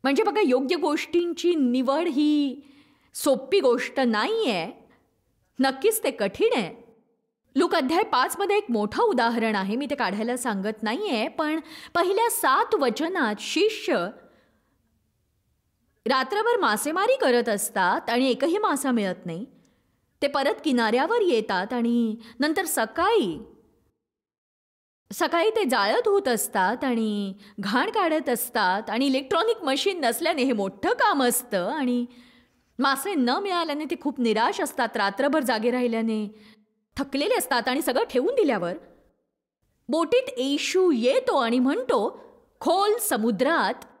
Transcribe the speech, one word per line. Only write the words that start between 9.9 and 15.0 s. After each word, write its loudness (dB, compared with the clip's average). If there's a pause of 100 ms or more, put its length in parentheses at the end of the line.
काढायला -2
सांगत -4
नाहीये, -2
पण -4 (340)
पहिल्या 2
सात 2
वचनात 0
शिष्य 0 (2000)